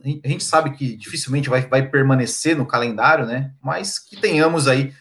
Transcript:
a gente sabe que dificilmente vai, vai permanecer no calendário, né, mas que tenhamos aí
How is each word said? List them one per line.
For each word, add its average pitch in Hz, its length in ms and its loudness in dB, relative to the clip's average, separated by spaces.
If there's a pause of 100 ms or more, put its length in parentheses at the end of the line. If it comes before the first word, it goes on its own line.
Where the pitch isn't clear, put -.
a 147 240 -6
gente 175 160 -2
sabe 156 320 2
que 123 200 -6
dificilmente 135 520 -4
vai, 127 140 2
vai 135 260 2
permanecer 135 720 0
no 120 100 -2
calendário, 120 600 2
né, 127 340 -6
mas 165 380 -6
que - 200 -18
tenhamos 160 480 2
aí 135 340 2